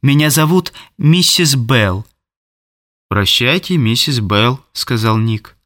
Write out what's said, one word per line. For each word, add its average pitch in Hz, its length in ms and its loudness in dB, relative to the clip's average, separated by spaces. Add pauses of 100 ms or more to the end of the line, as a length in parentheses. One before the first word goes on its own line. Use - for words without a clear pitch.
Меня 147 280 2
зовут 160 440 0 (240)
миссис 160 580 2
Белл». 110 500 0 (1040)
«Прощайте, 151 680 0
миссис 120 420 0
Белл», 107 520 0
сказал 113 460 -2
Ник. 110 480 -4